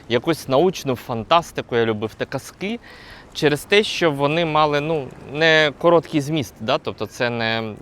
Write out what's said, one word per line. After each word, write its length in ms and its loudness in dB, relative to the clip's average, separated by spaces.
якусь 380 0
научну 480 2
фантастику, 800 -2
я 100 2
любив 280 -4
та 120 -6
казки, 540 -10
через 300 0
те, 200 4
що 280 0
вони 340 0
мали, 360 2
ну, 260 -4
не 440 4
короткий 440 2
зміст, 380 -4
да? 180 0
Тобто 280 -6
це 240 -4
не 520 -4